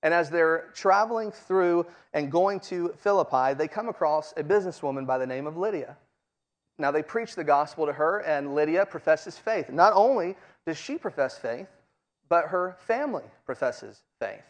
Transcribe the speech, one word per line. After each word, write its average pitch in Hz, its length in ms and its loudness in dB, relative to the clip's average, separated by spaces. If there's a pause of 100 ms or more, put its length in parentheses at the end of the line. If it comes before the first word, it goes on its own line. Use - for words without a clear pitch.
And 160 100 2
as 170 160 2
they're 165 440 2
traveling 214 580 2
through 175 540 2 (280)
and 147 180 -2
going 190 300 2
to 175 360 -4
Philippi, 139 580 2
they 156 120 -2
come 226 220 -6
across 156 480 -2
a 156 60 -4
businesswoman 151 640 -2
by 127 120 0
the 131 100 -2
name 131 180 -6
of 156 120 -8
Lydia. 175 400 -6 (800)
Now, 143 140 0
they 151 120 0
preach 226 320 -6
the 175 80 -8
gospel 151 420 2
to 147 60 -2
her, 156 280 0
and 143 360 -2
Lydia 160 300 2
professes 156 520 -2
faith. 214 320 -4
Not 175 240 6
only 196 440 2 (280)
does 160 120 -6
she 285 200 -8
profess 143 400 -4
faith, 120 300 -8 (600)
but 170 160 4
her 180 320 -4 (100)
family 240 380 -2 (200)
professes 120 580 -6 (180)
faith. 104 280 -10